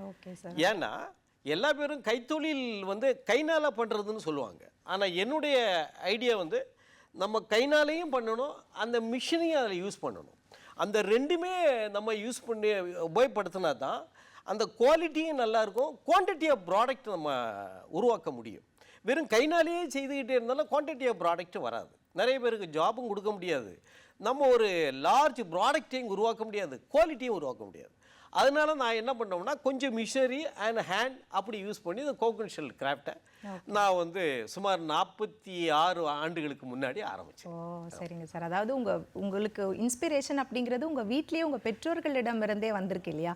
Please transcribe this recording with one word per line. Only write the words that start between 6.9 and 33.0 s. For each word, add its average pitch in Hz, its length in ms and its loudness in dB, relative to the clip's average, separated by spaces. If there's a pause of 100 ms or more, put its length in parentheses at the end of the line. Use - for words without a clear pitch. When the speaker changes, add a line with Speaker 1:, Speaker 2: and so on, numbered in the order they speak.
Speaker 2:
நம்ம 214 380 -2
கைனாலையும் 302 640 4
பண்ணணும், 240 440 -2 (160)
அந்த 233 280 0
மிஷினையும் 285 600 2
அதுல 208 140 0
யூஸ் 185 280 -4
பண்ணணும். 98 340 -8 (380)
அந்த 202 280 0
ரெண்டுமே 311 520 2 (360)
நம்ம 208 240 -2
யூஸ் 220 320 -6
பண்ணி 214 220 0 (340)
உபயோகப்படுத்தினா 185 720 2
தான் 170 240 -4 (440)
அந்த 208 200 0 (140)
quality-யும் 311 640 4
நல்லா 220 200 2
இருக்கும், 233 440 -2
quantity 339 440 4
of 233 160 4
product 233 380 2
நம்ம 165 260 -2 (580)
உருவாக்க 196 420 2
முடியும். 113 360 -12 (360)
வெறும் 277 240 0
கைனாலேயே 330 600 4
செய்துக்கிட்டே 269 440 -4
இருந்தாலும் 262 400 0
quantity 269 380 0
of 214 80 0
product 170 440 -2
வராது, 113 320 -6 (200)
நிறைய 247 280 2
பேருக்கு 202 400 -2
ஜாபும் 226 280 0
கொடுக்க 202 220 -2
முடியாது, 151 520 -4 (340)
நம்ம 262 320 2
ஒரு 226 200 6 (240)
லார்ஜ் 226 580 4
ப்ராடக்டையும் 247 640 0
உருவாக்க 220 300 0
முடியாது, 196 380 -6 (100)
குவாலிட்டியும் 254 480 2
உருவாக்க 123 240 -6
முடியாது. 82 280 -18 (380)
அதனால 285 440 4
நான் 240 200 0
என்ன 226 200 -2
பண்ணோம்னா, 208 460 -4
கொஞ்சம் 262 380 0
மிஷினரி 254 420 0 (160)
and 220 220 0
hand 214 500 -2
அப்படி 196 360 -4
யூஸ் 208 200 -10
பண்ணி 180 200 -4
இந்த 185 160 -2
கோகுல் 220 260 0
ஷெல் 147 320 -8
கிராஃப்டை 139 360 -2 (300)